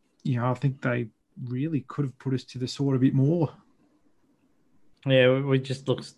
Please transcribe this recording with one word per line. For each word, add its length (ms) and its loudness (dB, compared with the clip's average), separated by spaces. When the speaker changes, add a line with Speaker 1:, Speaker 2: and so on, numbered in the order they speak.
Speaker 1:
you 120 -2
know, 120 -2
I 80 0
think 260 -2
they 260 -2
really 400 -4
could 160 -6
have 160 -8
put 140 -4
us 120 -2
to 140 -14
the 80 -4
sword 300 0
a 20 -2
bit 140 4
more. 360 2
Speaker 2:
Yeah, 260 6
we, 100 2
we 180 2
just 280 -8
looked, 300 -4